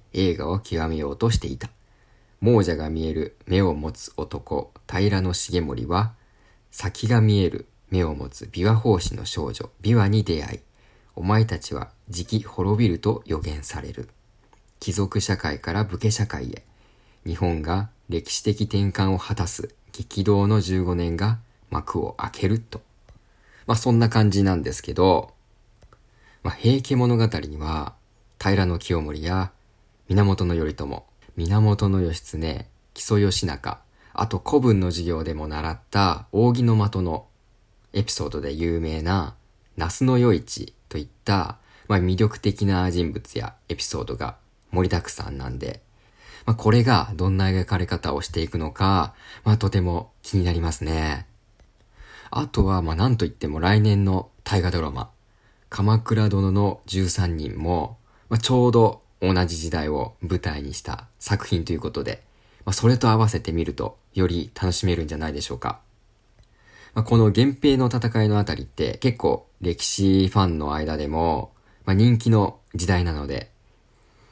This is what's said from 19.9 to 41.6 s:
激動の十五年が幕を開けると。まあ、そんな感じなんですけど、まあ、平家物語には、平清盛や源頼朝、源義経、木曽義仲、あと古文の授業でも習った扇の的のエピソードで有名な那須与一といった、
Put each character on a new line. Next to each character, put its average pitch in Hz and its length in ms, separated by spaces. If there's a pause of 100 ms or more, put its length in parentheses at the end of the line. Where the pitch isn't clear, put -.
激 - 320
動 101 220
の 107 140
十 92 240
五 87 100
年 85 220
が 107 220 (320)
幕 - 300
を - 180
開 - 140
け - 180
る 110 80
と。 - 240 (840)
ま 113 100
あ、 - 20
そ 127 120
ん 117 80
な 117 120
感 107 200
じ 98 120
な 95 140
ん 80 60
で - 80
す - 120
け - 100
ど、 90 400 (1080)
ま 92 80
あ、 - 40
平 131 280
家 135 140
物 123 200
語 113 80 (140)
に 76 180
は、 76 380 (440)
平 98 280 (120)
清 85 220
盛 76 220
や 92 300 (580)
源 95 360
頼 80 280
朝、 69 300 (300)
源 101 640
義 87 200 (180)
経、 78 280 (260)
木 - 100
曽 107 160
義 98 280
仲、 - 340 (320)
あ - 140
と 104 120
古 147 220
文 113 200
の 90 100
授 85 180
業 80 160
で 82 80
も 76 160
習 78 220
っ - 100 (100)
た 98 400
扇 120 320
の 113 140
的 101 240
の 87 260 (680)
エ 98 80
ピ 110 100
ソ - 140
ー - 20
ド 73 140
で 71 100
有 82 280
名 80 200
な 87 340 (440)
那 80 80
須 85 180
与 123 300
一 - 400 (160)
と - 80
い 73 60
っ - 40 (160)
た、 98 320 (320)